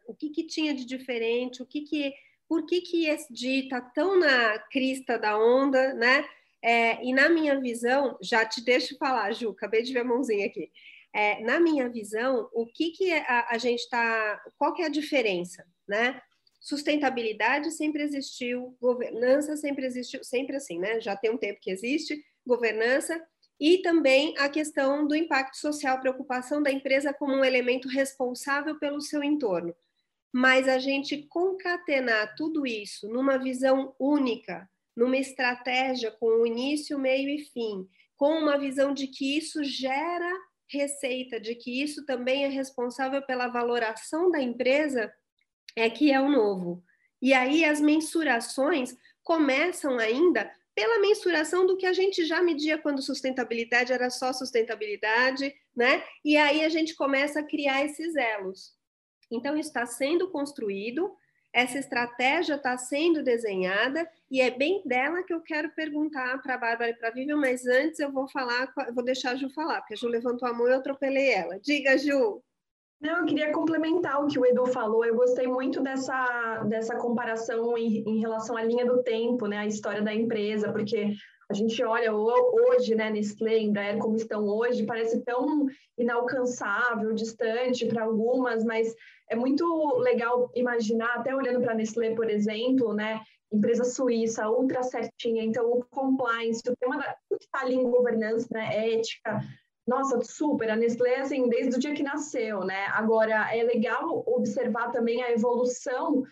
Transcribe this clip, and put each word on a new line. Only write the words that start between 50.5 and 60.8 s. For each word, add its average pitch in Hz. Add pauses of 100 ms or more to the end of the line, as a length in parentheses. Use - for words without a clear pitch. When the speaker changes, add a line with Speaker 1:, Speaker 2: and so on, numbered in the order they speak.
Speaker 1:
pela 440
mensuração 370
do 370
que 370
a 370
gente 370
já 330
media 311
quando 285
sustentabilidade 247
era 247
só 254
sustentabilidade, 233 (200)
né? 254 (200)
E 294
aí 294
a 311
gente 320
começa 285
a -
criar 277
esses 320
elos. 208 (580)
Então, 233
isso 302
tá 240
sendo 339
construído, 262 (440)